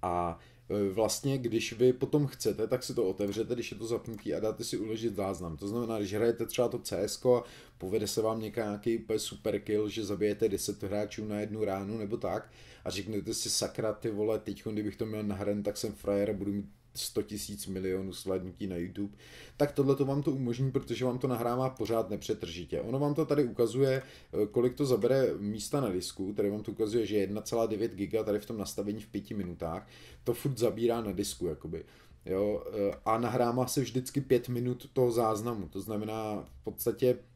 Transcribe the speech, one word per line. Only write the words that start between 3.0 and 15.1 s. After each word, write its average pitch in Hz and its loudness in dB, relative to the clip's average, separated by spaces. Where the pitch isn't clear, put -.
otevřete, 101 0
když 120 -4
je 107 -10
to 107 -8
zapnutý 110 -4
a 80 -2
dáte 107 -2
si - -4
uložit 110 -2
záznam. 87 -4
To 98 -6
znamená, 113 -2
když 101 -2
hrajete 117 2
třeba 120 2
to 120 -2
C - -4
S 104 -2
ko 123 6
a 123 2
povede 98 0
se 113 0
vám 110 2
něká-, 110 -2
nějaký 104 0
úplně 110 -2
super - -2
kill, 107 2
že 107 -4
zabijete 104 2
deset 98 -2
hráčů 104 -4
na 104 -4
jednu 107 -2
ránu 98 0
nebo 110 -2
tak 98 -2
a - -4
řeknete 101 -4
si: - -2
„Sakra, 107 0
ty 117 -2
vole, 107 2
teďkon, 107 -6
kdybych 104 -2
to 117 -2
měl 107 -4